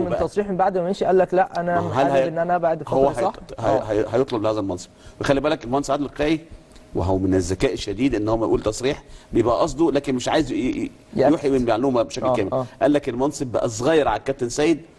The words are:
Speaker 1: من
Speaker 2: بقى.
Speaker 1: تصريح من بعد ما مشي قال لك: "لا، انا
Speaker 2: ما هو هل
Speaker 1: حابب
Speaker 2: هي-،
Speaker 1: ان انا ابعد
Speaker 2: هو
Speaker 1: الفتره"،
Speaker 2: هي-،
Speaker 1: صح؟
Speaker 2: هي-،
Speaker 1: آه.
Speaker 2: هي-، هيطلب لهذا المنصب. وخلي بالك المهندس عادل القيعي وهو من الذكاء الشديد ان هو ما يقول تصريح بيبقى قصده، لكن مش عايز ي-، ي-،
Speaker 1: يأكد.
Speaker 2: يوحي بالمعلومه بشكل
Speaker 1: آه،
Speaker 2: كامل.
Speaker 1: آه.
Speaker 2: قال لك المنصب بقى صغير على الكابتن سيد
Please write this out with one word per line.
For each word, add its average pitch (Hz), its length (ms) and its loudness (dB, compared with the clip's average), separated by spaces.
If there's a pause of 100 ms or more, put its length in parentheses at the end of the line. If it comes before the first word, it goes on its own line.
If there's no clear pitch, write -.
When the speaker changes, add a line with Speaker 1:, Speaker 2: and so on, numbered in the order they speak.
Speaker 1:
من 180 60 -4
Speaker 2:
بقى. 165 180 -2
Speaker 1:
تصريح 202 220 -4
من 185 60 -2
بعد 185 220 2
ما 175 120 -2
مشي 196 140 -2
قال 185 140 4
لك: 180 160 2
"لا، 180 260 2
انا 175 200 0
Speaker 2:
ما 175 60 -2
هو - 40 -4
هل 107 40 -4
Speaker 1:
حابب 139 220 2
Speaker 2:
هي-، 135 120 2
Speaker 1:
ان 160 100 -6
انا 175 180 0
ابعد 165 320 0
Speaker 2:
هو 139 220 4
Speaker 1:
الفتره"، - 180 -2
Speaker 2:
هي-، 220 40 -6 (260)
Speaker 1:
صح؟ 113 60 -6
Speaker 2:
هي-، - 140 2
Speaker 1:
آه. - 40 -4
Speaker 2:
هي-، 107 300 0
هيطلب 123 300 0
لهذا 107 180 0
المنصب. 95 280 -6 (320)
وخلي 139 200 2
بالك 151 240 -2
المهندس 135 260 -2
عادل 143 140 0
القيعي 151 360 -2 (540)
وهو 92 240 0
من 92 160 2
الذكاء 92 380 0
الشديد 113 420 -2
ان 104 140 -2
هو 113 80 2
ما 110 100 0
يقول 123 160 0
تصريح 120 400 -2 (300)
بيبقى 113 280 2
قصده، 151 300 2
لكن 139 240 0
مش 127 140 -2
عايز 135 240 0
ي-، - 20 -4
ي-، - 360 -4 (260)
Speaker 1:
يأكد. 139 160 4
Speaker 2:
يوحي 147 180 0
بالمعلومه 123 520 2
بشكل - 240 -4
Speaker 1:
آه، 127 100 2
Speaker 2:
كامل. 98 160 -2
Speaker 1:
آه. 127 140 -2 (160)
Speaker 2:
قال 143 100 4
لك 143 160 0
المنصب 135 380 -2
بقى 117 220 -2
صغير 131 400 2
على 110 100 0
الكابتن 127 300 -4
سيد 151 320 0 (180)